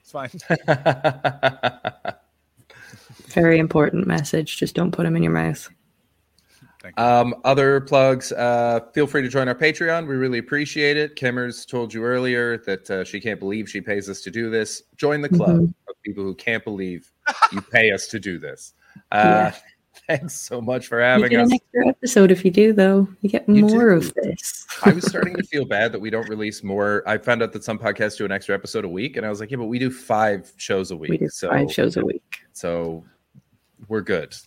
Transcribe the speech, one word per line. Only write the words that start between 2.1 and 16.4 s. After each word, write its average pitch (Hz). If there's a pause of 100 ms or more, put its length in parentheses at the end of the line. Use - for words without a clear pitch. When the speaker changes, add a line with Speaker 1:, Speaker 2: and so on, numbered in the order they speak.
Speaker 3:
Very 165
important 160
message. 160
Just -
don't 175
put 170
'em 165
in 170
your -
mouth. - (1120)
Speaker 1:
Thank 90
you. 117
Speaker 2:
Um, 120 (100)
other 139
plugs, 135
uh, 120 (120)
feel 147
free 143
to 127
join 131
our 123
Patreon. 165
We 139
really 127
appreciate 147
it. 147
Kimmer's 123
told 120
you 113
earlier 120
that, 98
uh, 95
she 101
can't 104
believe 101
she 101
pays 98
us 95
to 95
do 113
this. 110 (140)
Join 147
the 147
club 175
Speaker 3:
Mm-hmm. 170
Speaker 2:
of -
people 101
who 95
can't 113